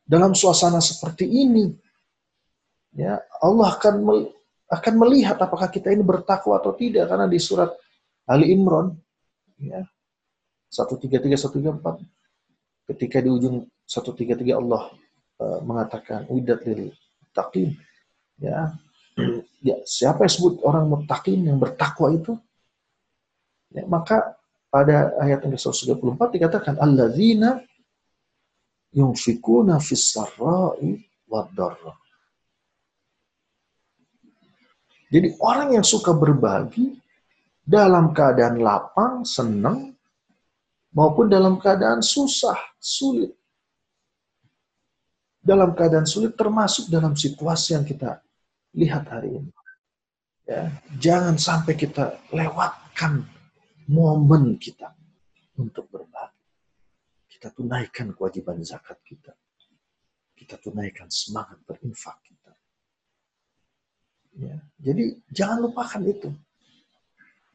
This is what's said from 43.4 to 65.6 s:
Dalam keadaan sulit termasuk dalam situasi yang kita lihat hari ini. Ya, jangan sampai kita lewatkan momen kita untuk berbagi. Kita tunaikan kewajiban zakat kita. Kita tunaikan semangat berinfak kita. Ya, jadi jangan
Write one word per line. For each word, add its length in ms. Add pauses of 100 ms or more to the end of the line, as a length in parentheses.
Dalam 400
keadaan 320
sulit 240
termasuk 560
dalam 240
situasi 640
yang 80
kita 320 (540)
lihat 400
hari 240
ini. 160 (960)
Ya, 240 (240)
jangan 400
sampai 400
kita 400 (160)
lewatkan 880 (640)
momen 720
kita 400 (640)
untuk 320
berbagi. 480 (880)
Kita 240
tunaikan 640
kewajiban 480
zakat 400
kita. 320 (960)
Kita 240
tunaikan 560
semangat 560
berinfak 560
kita. 280 (1900)
Ya, 160 (240)
jadi 480
jangan 400